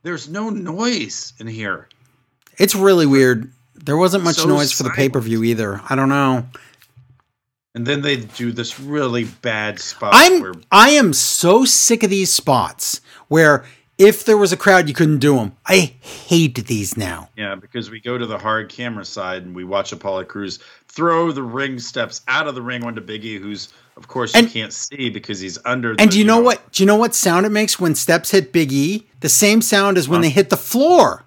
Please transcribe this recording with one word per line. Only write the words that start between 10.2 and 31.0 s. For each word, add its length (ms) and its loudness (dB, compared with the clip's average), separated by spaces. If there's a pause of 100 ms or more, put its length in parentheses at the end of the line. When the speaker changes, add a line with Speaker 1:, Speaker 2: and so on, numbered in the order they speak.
Speaker 1:
where 120 -10 (180)
Speaker 2:
I 200 8
am 220 4
so 500 2
sick 400 2
of 60 0
these 240 0
spots 680 -2 (260)
where 380 4 (340)
if 260 6
there 120 6
was 140 4
a 60 -2
crowd, 300 4
you 60 -6
couldn't 260 2
do 200 4
'em. 140 -6 (140)
I 340 2
hate 680 -2
these 300 -4
now. 380 -8
Speaker 1:
Yeah, 200 -10
because 340 -14
we 100 -18
go 180 -8
to 100 -6
the 100 -8
hard 320 -4
camera 360 -12
side 380 -10
and 120 -16
we 80 -12
watch 280 -4
Apollo 340 -8
Crews 340 -12 (280)
throw 440 -2
the 120 -8
ring 360 -8
steps 480 -10
out 200 -2
of 80 -8
the 60 -12
ring 220 -10
onto 180 -10
Big 240 -14
E, 120 -12
who's, 320 -14 (260)
of 120 -20
course, 260 -6
you 60 6
Speaker 2:
And 120 2
Speaker 1:
can't 220 -10
see 380 -8
because 280 -12
he's 260 -12
under 260 -4
Speaker 2:
And 80 -4
Speaker 1:
the, 80 6
Speaker 2:
do 100 4
you 60 4
Speaker 1:
you 40 4
Speaker 2:
know 100 4
Speaker 1:
know 60 4
Speaker 2:
what? 280 0
Do 120 -2
you 40 6
know 80 6
what 200 0
sound 300 0
it 60 -2
makes 280 -2
when 140 0
steps 380 -2
hit 200 2
Big 200 0
E? 360 -2 (120)
The 100 -4
same 320 4
sound 380 0
as 80 -4
when 120 0
Speaker 1:
Huh? 40 2
Speaker 2:
they 60 2
hit 200 2
the 80 2
floor. 680 2